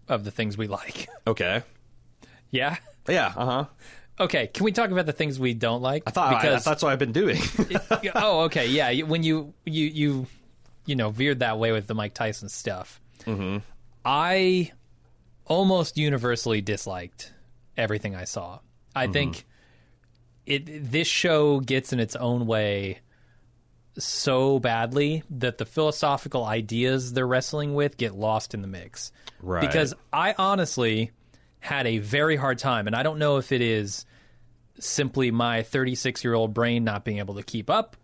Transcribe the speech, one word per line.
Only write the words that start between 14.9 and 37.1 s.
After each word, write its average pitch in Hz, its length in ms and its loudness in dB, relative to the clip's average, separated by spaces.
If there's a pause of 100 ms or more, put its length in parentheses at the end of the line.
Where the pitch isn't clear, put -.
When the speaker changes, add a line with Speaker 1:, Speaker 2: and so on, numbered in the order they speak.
Speaker 1:
almost 185 540 2
universally 120 640 2
disliked 95 720 -8 (440)
everything 107 380 -2
I 90 100 -8
saw. 90 360 -10 (340)
I 131 120 0
Speaker 2:
Mm-hmm. 98 60 -2
Speaker 1:
think 85 340 -2 (1000)
it, 143 460 -6
this 160 160 2
show 151 520 4
gets 131 320 0
in 123 80 0
its 110 160 -2
own 120 300 0
way 101 540 0 (1000)
so 135 600 2
badly 127 720 0
that 123 280 -4
the - 80 -4
philosophical 143 800 0
ideas 117 680 0
they're 127 140 0
wrestling 143 480 0
with 143 220 0
get 110 180 -2
lost 107 400 0
in 104 80 -6
the 98 60 -8
mix. 92 420 -12 (300)
Speaker 2:
Right. 90 200 -2
Speaker 1:
Because 147 340 2 (180)
I 180 260 0
honestly 131 720 0 (500)
had 139 260 -2
a 113 120 2
very 143 380 2
hard 131 220 0
time, 117 280 0
and 107 80 0
I 123 80 0
don't 151 160 -2
know 147 200 4
if 127 140 -4
it 123 80 2
is 107 440 0 (760)
simply 131 520 0
my 117 320 2
thirty-six-year-old 120 920 0
brain 117 300 2
not 104 200 -2
being 104 140 -4